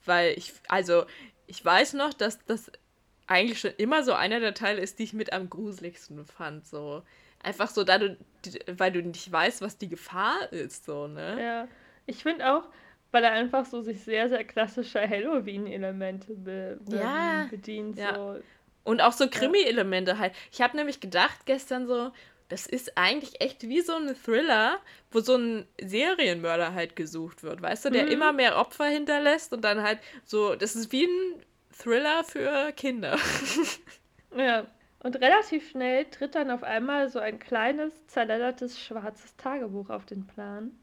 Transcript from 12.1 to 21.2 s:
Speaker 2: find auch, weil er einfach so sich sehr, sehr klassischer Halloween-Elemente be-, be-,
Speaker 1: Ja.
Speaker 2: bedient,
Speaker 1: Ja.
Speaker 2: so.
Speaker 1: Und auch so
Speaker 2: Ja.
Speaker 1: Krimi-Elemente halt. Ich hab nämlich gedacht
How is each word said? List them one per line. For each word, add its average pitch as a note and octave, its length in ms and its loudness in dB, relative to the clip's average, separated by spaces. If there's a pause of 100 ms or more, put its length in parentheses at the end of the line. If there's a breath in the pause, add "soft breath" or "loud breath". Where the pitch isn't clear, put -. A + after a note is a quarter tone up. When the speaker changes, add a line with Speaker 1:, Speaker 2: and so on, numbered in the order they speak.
Speaker 2:
find D#4 180 0
auch, C#4+ 220 4 (460 loud breath)
weil A#3 140 6
er A3+ 80 6
einfach B3 320 0
so A#3+ 180 -8
sich G#3+ 200 -8
sehr, A3 260 0
sehr A3+ 160 0
klassischer G#3+ 640 -2
Halloween-Elemente G3 1300 -4
be-, F#3+ 460 -10
be-, G#3 160 -6
Speaker 1:
Ja. D4+ 540 0
Speaker 2:
bedient, G#3+ 480 -8
Speaker 1:
Ja. G3+ 160 -4
Speaker 2:
so. G3+ 220 -8 (480 soft breath)
Speaker 1:
Und A3+ 160 2
auch A#3+ 120 10
so C#4 120 4
Speaker 2:
Ja. B3+ 60 2
Speaker 1:
Krimi-Elemente G#3+ 880 2
halt. F#3+ 160 -2 (180 loud breath)
Ich - 100 -8
hab A#3+ 120 2
nämlich D4 260 -2
gedacht F#3+ 460 2